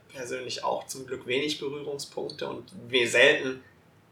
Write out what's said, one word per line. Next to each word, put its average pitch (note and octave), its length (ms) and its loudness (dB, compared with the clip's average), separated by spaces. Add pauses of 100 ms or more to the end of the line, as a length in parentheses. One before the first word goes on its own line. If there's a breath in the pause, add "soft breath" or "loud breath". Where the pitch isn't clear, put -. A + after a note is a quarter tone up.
(120)
persönlich B2+ 520 -8
auch B2 240 -4
zum C3+ 180 -12
Glück A#2+ 220 -10
wenig C#3+ 320 -2
Berührungspunkte C#3+ 920 -8
und A#2+ 400 -12
mir A#2+ 180 4
selten, C3 560 6 (480)